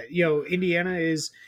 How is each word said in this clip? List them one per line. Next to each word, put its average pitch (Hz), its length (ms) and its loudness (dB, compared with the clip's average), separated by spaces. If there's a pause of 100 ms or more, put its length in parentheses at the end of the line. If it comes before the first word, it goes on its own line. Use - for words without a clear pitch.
you 170 160 2
know, 151 200 2
Indiana 180 500 0
is, 165 360 0 (180)